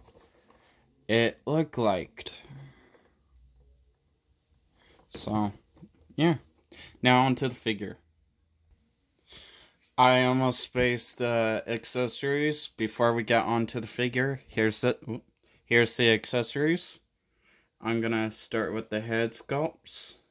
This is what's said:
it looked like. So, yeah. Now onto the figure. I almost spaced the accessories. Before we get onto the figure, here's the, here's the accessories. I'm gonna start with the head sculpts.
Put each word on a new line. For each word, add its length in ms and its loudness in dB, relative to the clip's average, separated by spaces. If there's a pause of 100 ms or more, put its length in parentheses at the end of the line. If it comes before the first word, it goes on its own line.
(1080)
it 380 2
looked 320 -2
like. 540 -2 (2750)
So, 440 -4 (640)
yeah. 200 2 (680)
Now 240 6
onto 220 0
the 80 -6
figure. 420 -6 (2000)
I 280 6
almost 340 2
spaced 600 -2
the 460 0
accessories. 1120 -4
Before 380 2
we 100 -2
get 220 4
onto 340 0
the 80 -10
figure, 600 -2
here's 340 0
the, 400 -2 (420)
here's 320 4
the 160 4
accessories. 880 -2 (800)
I'm 220 -2
gonna 280 -2
start 440 -6
with 160 -8
the 100 -4
head 320 -2
sculpts. 840 -8 (160)